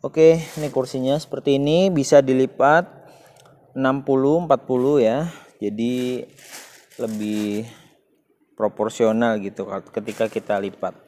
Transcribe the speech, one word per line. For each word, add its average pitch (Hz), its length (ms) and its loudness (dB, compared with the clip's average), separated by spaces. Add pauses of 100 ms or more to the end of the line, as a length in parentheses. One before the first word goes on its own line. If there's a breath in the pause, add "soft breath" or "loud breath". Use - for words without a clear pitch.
Oke, 160 400 4 (160)
ini 151 160 -6
kursinya 131 480 -2
seperti 139 400 -2
ini, 170 320 2
bisa 143 320 4
dilipat 131 640 2 (880 loud breath)
enam 135 320 0
puluh 139 400 2
empat 131 160 2
puluh 131 320 0
ya. 131 320 2 (320 loud breath)
Jadi 120 640 -4 (720 loud breath)
lebih 107 720 -6 (880 loud breath)
proporsional 110 880 0
gitu 98 240 -10 (240)
ketika 110 400 -6
kita 104 240 -4
lipat. 95 400 -8 (120)